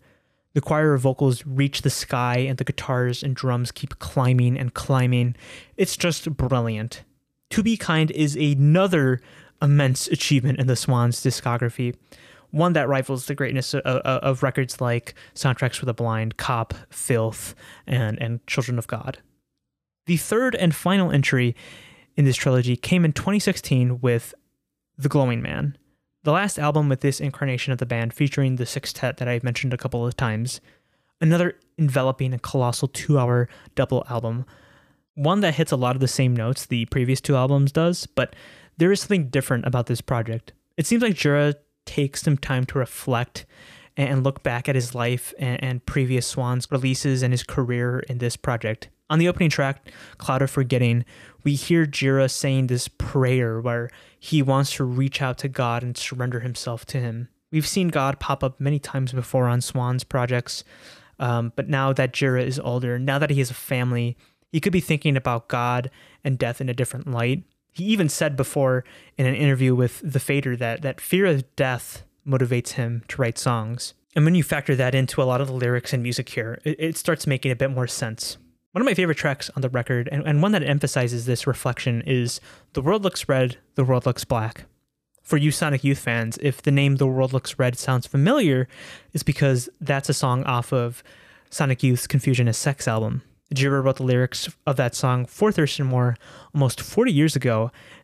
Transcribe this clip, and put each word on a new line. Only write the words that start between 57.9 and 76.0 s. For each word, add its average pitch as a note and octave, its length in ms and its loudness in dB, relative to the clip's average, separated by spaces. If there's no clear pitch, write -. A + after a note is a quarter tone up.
pop - 240 -2
up C3 160 -4
many C#3 200 0
times C3 340 -4
before B2+ 340 0
on A#2+ 140 2
Swans B2 420 -4
projects, B2 600 -2
um, A#2+ 360 -2
but C#3 140 -4
now C3+ 240 2
that C3 200 0
Jira B2+ 300 2
is C3 160 -4
older, B2 380 -2
now C3+ 220 0
that D3 100 0
he C#3+ 80 2
has B2 140 0
a - 20 -10
family, B2 640 -2
he D#3+ 80 0
could F3 140 0
be F3+ 80 2
thinking D3 340 0
about B2 340 -2
God B2 420 -2
and C3+ 160 -2
death A#2+ 200 -2
in C3 80 -4
a B2 60 -4
different B2+ 380 -4
light. B2 320 0
He E3+ 100 -8
even G3+ 260 2
said D3 260 -2
before C3 500 0
in C3 100 2
an B2+ 80 0
interview C3 400 4
with B2 280 2
The C3+ 160 -2
Fader C#3 380 -2
that, A#2 240 -4
that C3+ 180 -6
fear F#3+ 280 2
of C#3 280 0
death C3 460 -2
motivates B2+ 440 0
him A#2 400 -4
to - 120 -6
write A#2 160 0
songs. A#2 560 -2
And D3+ 100 6
when E3 80 6
you F3+ 80 6
factor C#3+ 360 0
that B2+ 180 2
into C3 260 2
a C3 40 4
lot B2+ 160 2
of C#3 60 -2
the C3 60 -6
lyrics B2 400 -2
and B2+ 80 0